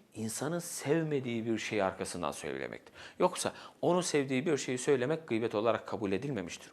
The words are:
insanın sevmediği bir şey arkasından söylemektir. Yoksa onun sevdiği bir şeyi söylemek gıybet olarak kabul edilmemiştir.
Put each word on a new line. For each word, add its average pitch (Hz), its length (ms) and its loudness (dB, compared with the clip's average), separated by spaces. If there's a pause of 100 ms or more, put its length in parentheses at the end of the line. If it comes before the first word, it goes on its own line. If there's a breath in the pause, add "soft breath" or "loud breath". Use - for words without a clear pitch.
(140 loud breath)
insanın 123 440 -4
sevmediği 139 880 0
bir 113 120 2
şey 107 240 0
arkasından 90 500 0
söylemektir. 67 600 -8 (240 loud breath)
Yoksa 180 340 2 (300 loud breath)
onun 175 180 4
sevdiği 135 460 2
bir 156 100 2
şeyi 131 220 -2
söylemek 143 500 2
gıybet 113 260 2
olarak 110 320 2
kabul 95 260 -2
edilmemiştir. 98 600 -4